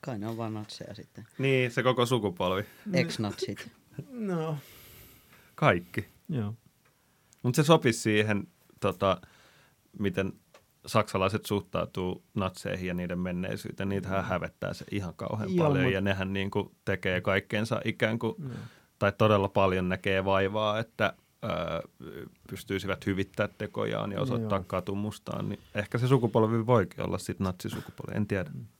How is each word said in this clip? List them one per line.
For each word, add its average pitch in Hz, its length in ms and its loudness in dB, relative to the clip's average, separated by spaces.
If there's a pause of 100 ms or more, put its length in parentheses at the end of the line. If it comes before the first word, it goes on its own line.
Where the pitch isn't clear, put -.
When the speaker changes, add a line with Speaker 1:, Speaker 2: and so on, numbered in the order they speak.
Speaker 1:
kai 120 180 -8
ne 104 100 -6
on 113 80 -6
vaan 113 180 -6
natseja 107 400 -12
sitten. - 300 -18 (140)
Speaker 2:
Niin, 131 320 2
se 123 120 0
koko 123 240 4
sukupolvi. 98 560 2 (300)
Speaker 1:
Ex-natsit. - 800 -2 (400)
Speaker 3:
No. 175 460 -2 (1000)
Speaker 2:
Kaikki. 104 540 2 (200)
Speaker 3:
Joo. 113 260 -4 (880)
Speaker 2:
Mut 123 120 2
se 156 100 6
sopisi 151 360 6
siihen, 107 460 4 (340)
tota, 95 400 2 (760)
miten 98 340 0 (540)
saksalaiset 98 600 2
suhtautuu 90 800 -4 (100)
natseihin 92 540 -4
ja 90 60 -4
niiden 90 240 -4
menneisyyteen. 92 680 -4
Niitähän 95 360 -2
hävettää 92 500 -4
se - 160 -12
ihan 95 240 -6
kauhean 110 420 -4
Speaker 3:
Joo, 165 120 4
Speaker 2:
paljon, 135 160 2
Speaker 3:
mut 95 100 2
Speaker 2:
ja 95 60 0
nehän 95 320 0
niinku 98 420 -2 (100)
tekee 92 360 0
kaikkeensa 104 640 0
ikään 113 340 0
kuin, 113 200 -2
Speaker 3:
Joo. 135 120 -8 (480)
Speaker 2:
tai 101 200 4
todella 104 300 6
paljon 92 400 2
näkee 95 360 0
vaivaa, 101 540 2
että, 113 340 0 (320)
öö, 107 60 -2 (1000)
pystyisivät 92 560 -4
hyvittää 98 420 0
tekojaan 107 640 -4
ja 101 80 -2
osoittaa 104 380 0
Speaker 3:
Joo. 92 80 -4
Speaker 2:
katumustaan. 101 840 -4
Niin 101 120 -6 (140)
ehkä 104 240 -2
se 123 100 0
sukupolvi 113 580 4
voikin 113 400 4
olla 92 120 -2
sit - 220 -6
natsisukupolvi, - 760 -4
en 104 100 0
tiedä. 98 280 -2
Speaker 3:
Mm. 123 120 -12 (140)